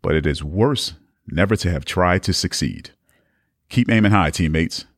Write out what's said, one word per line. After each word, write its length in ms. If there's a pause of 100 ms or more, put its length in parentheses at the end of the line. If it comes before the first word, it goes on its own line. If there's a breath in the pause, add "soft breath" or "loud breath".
but 140
it 100
is 180
worse 500 (340)
never 280
to 160
have 140
tried 380
to 100
succeed." 560 (800)
Keep 200
aiming 220
high, 200
teammates. 540 (120)